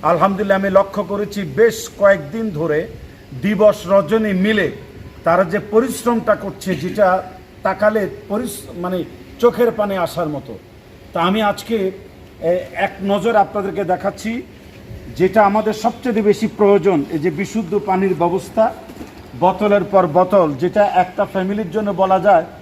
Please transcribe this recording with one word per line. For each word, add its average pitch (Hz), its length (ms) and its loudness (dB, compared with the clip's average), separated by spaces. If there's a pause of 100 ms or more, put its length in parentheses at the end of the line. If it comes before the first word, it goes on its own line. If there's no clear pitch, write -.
আলহামদুলিল্লাহ, 190 560 2
আমি 196 120 0
লক্ষ্য 196 340 2
করেছি 202 400 -6
বেশ 208 540 0
কয়েকদিন 196 520 2
ধরে 160 380 -2 (540)
দিবস 208 440 4
রজনী 196 480 2
মিলে 190 380 2 (520)
তারা 180 200 4
যে 185 160 -2 (120)
পরিশ্রমটা 226 640 0
করছে, 190 400 -6
যেটা 185 480 0 (400)
তাকালে 208 460 0 (180)
পরিস-, - 540 -8
মানে 180 220 -4 (360)
চোখের 233 320 4
পানি 202 260 -2
আসার 170 320 -2
মতো। 131 280 -10 (560)
তা 170 80 -2
আমি 190 200 2
আজকে, 202 500 -2 (500)
এ, 175 320 0
এক 180 200 -4 (100)
নজর 202 320 0
আপনাদেরকে 196 480 0
দেখাচ্ছি 196 580 -4 (760)
যেটা 190 300 4
আমাদের 208 280 0
সবচেয়ে 226 480 -2
বেশি 208 260 2
প্রয়োজন, 196 640 4
এই 165 80 -4
যে 170 120 -2
বিশুদ্ধ 180 540 -4
পানির 190 280 0
ব্যবস্থা, 175 600 0 (680)
বোতলের 190 440 2
পর 185 240 4
বোতল, 180 480 2
যেটা 180 300 2
একটা 180 400 0
ফ্যামিলির 190 460 -4
জন্য 202 260 -4
বলা 190 220 2
যায় 175 260 4 (160)